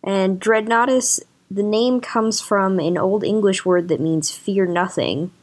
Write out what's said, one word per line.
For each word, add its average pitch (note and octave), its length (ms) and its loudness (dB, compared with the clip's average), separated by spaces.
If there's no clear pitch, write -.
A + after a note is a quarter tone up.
And F#3+ 360 0
Dreadnoughtus, A#3 800 2
the G3+ 140 -2
name A#3 360 2
comes A3 400 -2
from F#3+ 380 0
an E3+ 180 0
Old F#3+ 280 0
English G3+ 400 0
word F3+ 240 2
that D#3+ 100 0
means D#3+ 320 0
fear G3 340 -2
nothing. F3 680 -2